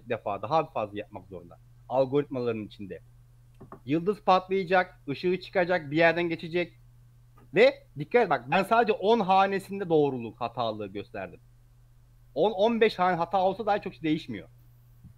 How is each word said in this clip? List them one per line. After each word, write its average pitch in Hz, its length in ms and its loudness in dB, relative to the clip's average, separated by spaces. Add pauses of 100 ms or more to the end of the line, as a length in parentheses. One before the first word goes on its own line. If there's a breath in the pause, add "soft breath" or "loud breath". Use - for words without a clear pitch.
defa 104 340 -4
daha 151 220 0
fazla 104 340 -6
yapmak 95 300 -12
zorunda. 87 300 -18 (300)
Algoritmaların 127 760 -2
içinde. 92 360 -14 (840)
Yıldız 170 400 -4
patlayacak, 185 840 0
ışığı 180 320 -2
çıkacak, 175 500 -2
bir 147 60 -4
yerden 165 320 4
geçecek. 170 500 -6 (760)
Ve 254 320 4 (120)
dikkat 233 260 2
et 180 60 -2
bak 131 200 0
ben 180 120 2
sadece 226 300 2
on 214 280 2
hanesinde 196 680 0
doğruluk, 135 520 0
hatalığı 113 460 -4
gösterdim. 95 540 -12 (920)
On, 175 180 2
on 214 280 0
beş 220 180 2
hane 180 180 2
hata 170 260 0
olsa 190 240 -2
dahi 202 140 0
çok 190 140 -12
şey - 80 -16
değişmiyor. 151 460 -6 (680)